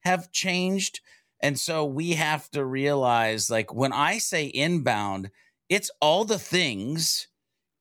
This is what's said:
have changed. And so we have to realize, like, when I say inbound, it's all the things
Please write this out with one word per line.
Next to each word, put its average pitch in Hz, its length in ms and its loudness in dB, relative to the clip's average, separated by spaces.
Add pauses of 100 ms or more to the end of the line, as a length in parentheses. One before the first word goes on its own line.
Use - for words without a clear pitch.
have 180 320 0
changed. 185 680 -2 (420)
And 135 180 0
so 160 240 -2
we 151 280 -2
have 156 400 0
to 143 120 -2
realize, 127 840 2
like, 110 240 -2
when 131 180 0
I 156 240 2
say 160 300 -2
inbound, 113 840 0 (380)
it's 208 220 0 (100)
all 165 240 4
the 208 140 0
things 151 920 -2 (520)